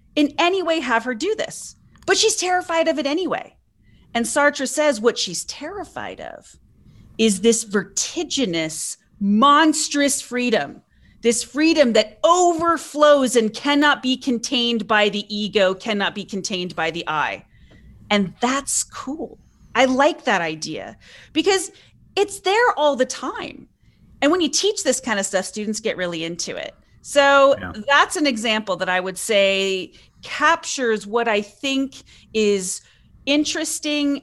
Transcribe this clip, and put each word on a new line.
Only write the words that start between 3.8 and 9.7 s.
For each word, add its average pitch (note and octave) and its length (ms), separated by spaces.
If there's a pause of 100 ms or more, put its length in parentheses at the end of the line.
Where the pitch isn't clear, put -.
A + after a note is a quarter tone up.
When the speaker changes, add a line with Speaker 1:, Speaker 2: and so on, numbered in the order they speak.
Speaker 1:
And A#3 120
Sartre C#4+ 420
says D4 340
what A#3+ 160
she's - 280
terrified C#4+ 760
of - 360 (600)
is G#3 240
this A3+ 220
vertiginous, F#3+ 1300 (220)
monstrous C#4+ 1040